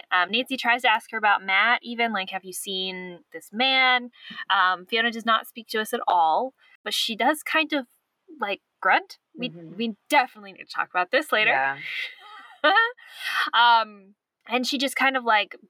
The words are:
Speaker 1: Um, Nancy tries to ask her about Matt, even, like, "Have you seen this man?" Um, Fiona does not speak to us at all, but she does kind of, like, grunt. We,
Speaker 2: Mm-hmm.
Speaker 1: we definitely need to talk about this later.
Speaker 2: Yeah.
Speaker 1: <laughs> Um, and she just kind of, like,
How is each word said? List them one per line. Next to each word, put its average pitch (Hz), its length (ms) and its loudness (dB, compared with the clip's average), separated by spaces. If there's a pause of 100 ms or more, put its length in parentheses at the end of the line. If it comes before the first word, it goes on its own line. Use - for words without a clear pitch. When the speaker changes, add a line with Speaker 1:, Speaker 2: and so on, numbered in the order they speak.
(120)
Speaker 1:
Um, 180 180 2
Nancy 247 260 -4
tries 240 260 0
to 247 80 4
ask 220 220 0
her 226 60 -6
about 208 260 2
Matt, 202 380 2
even, 233 300 -2
like, 196 180 -4
"Have 190 140 -8
you 185 80 -14
seen 185 680 -8 (120)
this - 200 -16
man?" 254 580 2 (400)
Um, 185 360 2
Fiona 233 240 0
does 226 160 -8
not 226 220 0
speak - 200 -18
to 220 120 -2
us 214 140 -6
at 233 120 -2
all, 175 460 2 (320)
but 208 100 -6
she - 220 -4
does 262 260 0
kind 320 300 -2
of, 277 140 -2 (540)
like, 233 200 -6 (200)
grunt. 262 380 0 (200)
We, 247 120 -8
Speaker 2:
Mm-hmm. 165 260 -18
Speaker 1:
we 226 180 -4 (160)
definitely 220 420 0
need - 120 -20
to - 100 -16
talk - 160 -6
about 180 220 -2
this 302 200 0
later. 220 180 4
Speaker 2:
Yeah. 135 280 0 (840)
Speaker 1:
<laughs> 302 80 6 (840)
Um, 220 600 2 (340)
and 240 180 0
she 277 120 -2
just 262 180 -2
kind 262 200 2
of, 247 80 -2
like, 214 320 2 (140)